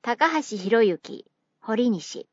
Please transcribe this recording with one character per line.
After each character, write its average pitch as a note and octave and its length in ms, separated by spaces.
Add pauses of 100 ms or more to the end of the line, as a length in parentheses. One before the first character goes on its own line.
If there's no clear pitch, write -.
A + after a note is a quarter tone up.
高 C4+ 280 (100)
橋 A3 160
博 G3+ 260
之、 - 440 (340)
堀 A#3 300
西。 - 420